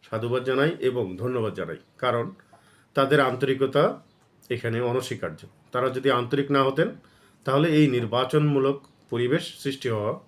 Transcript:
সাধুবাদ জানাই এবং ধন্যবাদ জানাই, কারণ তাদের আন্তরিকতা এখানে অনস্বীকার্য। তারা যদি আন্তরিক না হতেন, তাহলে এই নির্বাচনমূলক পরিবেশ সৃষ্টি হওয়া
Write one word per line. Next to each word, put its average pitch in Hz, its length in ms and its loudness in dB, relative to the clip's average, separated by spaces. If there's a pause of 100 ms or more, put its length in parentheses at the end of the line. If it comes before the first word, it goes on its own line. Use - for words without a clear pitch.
সাধুবাদ 117 400 -4
জানাই 135 360 2
এবং 117 380 -2
ধন্যবাদ 117 360 -4
জানাই, 82 240 -8 (200)
কারণ 120 340 -2 (640)
তাদের 139 260 4
আন্তরিকতা 135 840 2 (480)
এখানে 117 320 -2
অনস্বীকার্য। 120 680 -4 (240)
তারা 127 180 0
যদি 131 220 0
আন্তরিক 123 400 0
না 139 120 4
হতেন, 143 260 0 (540)
তাহলে 143 260 2
এই 151 180 6
নির্বাচনমূলক 135 1000 0 (220)
পরিবেশ 123 340 0 (200)
সৃষ্টি 131 260 -4
হওয়া 110 380 -2